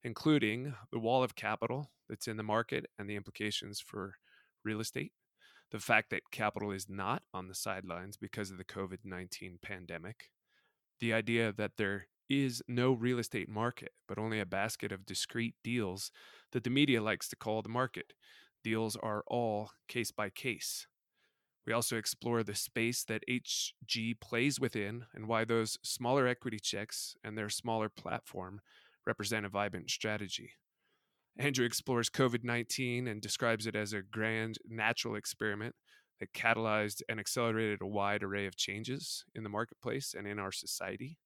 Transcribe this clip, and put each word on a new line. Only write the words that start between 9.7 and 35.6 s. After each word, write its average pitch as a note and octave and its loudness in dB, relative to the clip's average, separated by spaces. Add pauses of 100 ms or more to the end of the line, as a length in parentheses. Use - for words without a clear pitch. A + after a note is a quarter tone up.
the A#2 2
idea A2+ 4
that G#2 -2
there G2+ 0 (240)
is C3+ 2
no B2 4
real A#2+ 4
estate A2+ -2
market, A2 -2 (160)
but F#2 -2
only G#2+ 0
a G2 0
basket G2+ -2
of F#2+ -6
discrete A#2 -2
deals G#2 0 (420)
that A#2+ 0
the A#2 2
media C3 6
likes G#2 0
to - -8
call A2 0
the G#2+ -6
market. A#2 -2 (500)
Deals A2 2
are G#2+ -2
all G#2+ 0 (160)
case A#2+ -2
by G#2 -2
case. - -4 (800)
We A2+ 0
also A#2 2
explore A#2 0
the G#2 -2
space A#2 0
that A2 -4
H - -2 (100)
G A2+ 0
plays B2 2
within A#2 -2
and A2 -10
why A2+ 4
those A2+ 2
smaller B2+ 4
equity B2 0
checks - -4
and G#2+ -6
their G#2 -2
smaller A2 0
platform - -6 (440)
represent G#2+ 0
a G2+ -4
vibrant G2+ -2
strategy. G#2 -2 (840)
Andrew B2+ 4
explores A#2 2
covid A#2+ 4
nineteen A#2+ 0
and G#2+ -4
describes A2 2
it A2 0
as G#2 0
a G2+ -2
grand A2 0
natural A2+ 0
experiment G#2+ -2 (440)